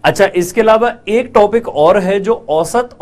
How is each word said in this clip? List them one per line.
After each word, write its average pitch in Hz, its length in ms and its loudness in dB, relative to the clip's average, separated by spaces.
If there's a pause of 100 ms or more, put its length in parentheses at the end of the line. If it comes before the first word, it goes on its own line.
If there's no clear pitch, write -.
अच्छा, 190 320 0
इसके 180 260 -2
अलावा 220 340 2 (120)
एक 233 260 -2
topic 208 340 2
और 156 300 2
है 190 220 -2
जो 220 300 -4
औसत 165 400 -2 (120)